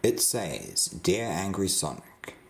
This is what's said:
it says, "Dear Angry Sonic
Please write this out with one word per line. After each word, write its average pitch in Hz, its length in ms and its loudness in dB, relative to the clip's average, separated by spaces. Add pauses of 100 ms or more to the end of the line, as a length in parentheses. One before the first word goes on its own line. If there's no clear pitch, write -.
it 120 160 4
says, - 680 0
"Dear 110 400 2
Angry 95 420 0
Sonic - 680 -4 (120)